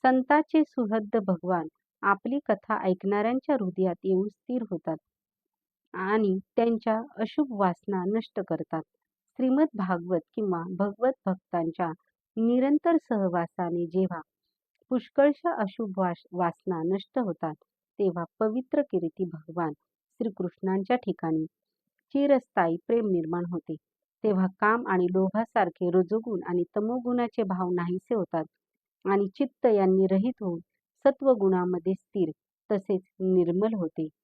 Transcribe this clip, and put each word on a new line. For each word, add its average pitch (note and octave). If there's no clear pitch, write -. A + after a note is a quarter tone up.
संतांचे D4
सुहृद A3
भगवान F3
आपली G3+
कथा G#3
ऐकणाऱ्यांच्या G#3
हृदयात F#3
येऊन F#3+
स्थिर B3
होतात E3
आणि G3
त्यांच्या A3+
अशुभ C4+
वासना F#3+
नष्ट G#3+
करतात. D#3+
श्रीमद C4
भागवत F3+
किंवा F#3
भगवत G#3
भक्तांच्या F3
निरंतर C4+
सहवासाने F3
जेव्हा F3
पुष्कळशा C#4
अशुभ G3+
वास-, F3+
वासना F3
नष्ट G3+
होतात, E3+
तेव्हा F3
पवित्र B3+
कीर्ती F#3
भगवान E3
श्रीकृष्णांच्या G3
ठिकाणी D#3+
चिरस्थायी B3+
प्रेम A#3
निर्माण F3
होते. E3+
तेव्हा F#3
काम G#3+
आणि F3+
लोभासारखे F#3+
रजोगुण F#3+
आणि F3
तमोगुणाचे A#3+
भाव F#3
नाहीसे F3+
होतात E3+
आणि G3
चित्त -
यांनी F#3+
रहित G#3
होऊन E3+
सत्वगुणामध्ये F#3+
स्थिर F3
तसेच F#3+
निर्मल F#3
होते. E3